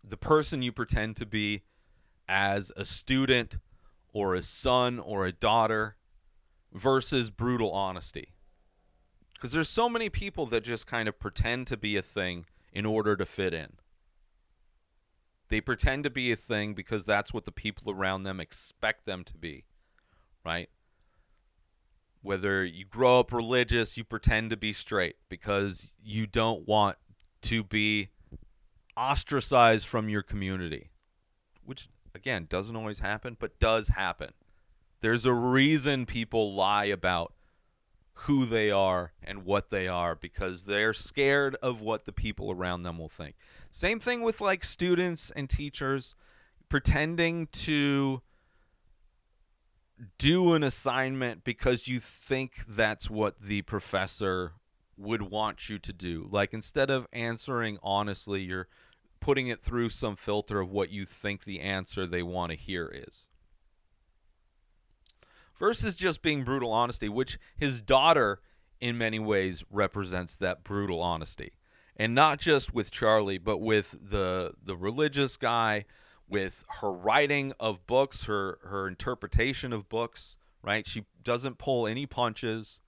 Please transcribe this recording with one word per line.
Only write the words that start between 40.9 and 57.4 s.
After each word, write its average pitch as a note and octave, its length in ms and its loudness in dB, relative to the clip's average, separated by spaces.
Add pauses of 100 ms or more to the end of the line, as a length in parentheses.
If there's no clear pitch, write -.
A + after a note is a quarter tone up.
scared C#3 720 0
of B2 180 -2
what G#2+ 240 -4
the G#2+ 80 -12
people G#2 380 -4
around F2+ 320 -4
them E2+ 160 -8
will D#2+ 100 -10
think. - 280 -14 (340)
Same G#3+ 300 -2
thing A#3+ 220 -2
with, A3+ 180 0
like, F#3+ 240 0
students F3 680 0
and C#3 180 -6
teachers C3+ 680 -2 (520)
pretending E3 800 2
to C#3 760 0 (1900)
do E3+ 380 6
an D3+ 100 2
assignment C3 800 -2
because B2 420 0
you B2+ 140 -4
think - 680 -6
that's G#2+ 420 0
what G#2+ 320 -2
the G2+ 220 -4
professor F#2 920 -4 (420)
would G#2 260 -4
want G#2 460 -4
you G#2+ 100 -8
to - 140 -10
do. E2+ 360 -8
Like, G2+ 240 0
instead C3+ 380 -2
of B2+ 220 0
answering A#2 720 -4